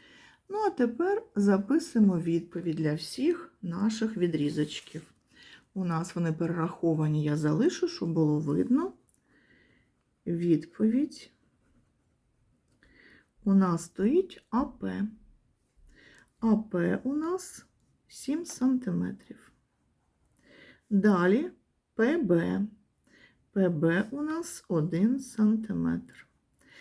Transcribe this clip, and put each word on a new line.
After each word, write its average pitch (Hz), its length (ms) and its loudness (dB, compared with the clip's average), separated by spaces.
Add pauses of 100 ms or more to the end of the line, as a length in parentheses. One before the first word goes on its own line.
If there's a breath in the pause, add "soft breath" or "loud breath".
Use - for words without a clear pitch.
(500 soft breath)
Ну, 392 80 -6
а 427 120 0
тепер 349 540 0 (120)
записуємо 202 840 2
відповідь 170 560 -4
для 156 180 0
всіх - 680 -4
наших 214 560 -2
відрізочків. 151 960 -4 (600 loud breath)
У 190 120 -4
нас 165 300 -4
вони 170 180 0
перераховані, 160 880 0
я 147 140 0
залишу, 170 500 0
щоб 170 260 -6
було 151 260 2
видно. 220 540 0 (1300 soft breath)
Відповідь. 175 1040 0 (2000 soft breath)
У 196 100 4
нас 180 300 4
стоїть 294 680 0
А 262 160 0
П. 196 420 -6 (1300 soft breath)
А 220 160 4
П 180 480 0
у 269 120 -4
нас 339 500 -6 (420)
сім 330 380 -6
сантиметрів. 202 1040 -4 (1400 loud breath)
Далі 202 600 4 (440)
П 262 220 2
Б. 180 440 2 (880 soft breath)
П 190 180 2
Б 170 420 2
у 285 100 -8
нас 320 460 -6
один 180 520 0
сантиметр. 208 1080 -2 (540 loud breath)